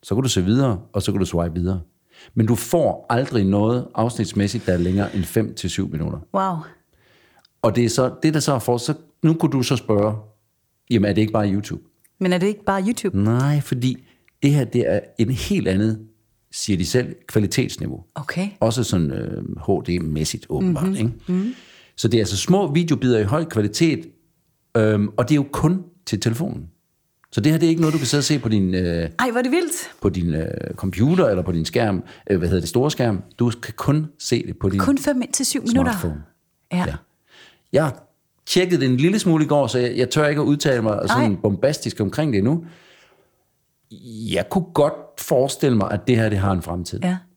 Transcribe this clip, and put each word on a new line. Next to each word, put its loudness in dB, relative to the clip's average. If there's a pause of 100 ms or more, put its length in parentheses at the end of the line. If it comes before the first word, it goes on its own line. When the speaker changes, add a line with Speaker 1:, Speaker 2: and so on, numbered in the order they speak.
Speaker 1:
Så -4
kan 0
du 0
se 2
videre, 2 (120)
og -2
så -2
kan -2
du 0
swipe -2
videre. -2 (540)
Men 4
du 4
får 0
aldrig 0
noget 2
afsnitsmæssigt, -2
der 2
er 2
længere 0
end -2
fem -2
til -6
syv -4
minutter. -6 (160)
Speaker 2:
Wow. -2 (1040)
Speaker 1:
Og 0
det 4
er 2
så, 0 (100)
det 4
der 2
så 0
er 2
for, 0
så -2 (280)
nu 6
kunne 0
du 2
så 0
spørge, 0 (760)
"Jamen, 4
er 0
det 2
ikke 0
bare 0
YouTube?" -6 (380)
Speaker 2:
Men 2
er 2
det 0
ikke -4
bare 0
YouTube? -2
Speaker 1:
Nej, 2
fordi -4 (380)
det 4
her, 4
det 0
er 0 (180)
en 2
helt -2
andet, 0 (520)
siger -2
de 0
selv, 0 (120)
kvalitetsniveau. -2 (100)
Speaker 2:
Okay. -6 (120)
Speaker 1:
Også 2
sådan, 0
øh, -6 (240)
H -2
D-mæssigt -2
åbenbart, 0
Speaker 2:
Mhm. -2
Speaker 1:
ikke? 0 (160)
Speaker 2:
Mhm. -2 (420)
Speaker 1:
Så -2
det 4
er 4
altså -2
små 2
videobider 2
i 2
høj 0
kvalitet, 0 (680)
øhm, 4
og 0
det 4
er 4
jo 2
kun 2 (240)
til -4
telefonen. -4 (680)
Så -2
det 4
her, 2
det 4
er 6
ikke 2
noget, 2
du 0
kan -2
sidde 2
og -2
se 0
på -2
din, 2
øh, 0
Speaker 2:
Ej, 0
hvor -2
er 0
det 0
vildt. -2 (120)
Speaker 1:
på 4
din, 0
øh, -6
computer 2
eller 0
på -2
din 0
skærm, 0 (280)
øh, 4
hvad 0
hedder 2
det, -6
store 2
skærm. -2 (160)
Du 2 (120)
kan -12
kun 0 (120)
se -2
det -10
på 0
din 0
Speaker 2:
Kun 2
fem 0 (100)
til -2
syv -2
minutter. 2
Speaker 1:
smartphone. -4 (500)
Speaker 2:
Ja. 0
Speaker 1:
Ja. -6 (800)
Jeg 2 (540)
tjekkede 2
det 2
en 4
lille 4
smule 4
i -4
går, 2
så 0
jeg, 0
jeg 0
tør 2
ikke 0
at 0
udtale 2
mig 0
sådan 2
Speaker 2:
Ej. -2
Speaker 1:
bombastisk 0
omkring 0
det 2
endnu. 0 (1700)
Jeg -2
kunne 0 (100)
godt 2 (260)
forestille 0
mig, 0
at -2
det 4
her, 2
det 0
har 0
en -2
fremtid. -8
Speaker 2:
Ja. 0 (200)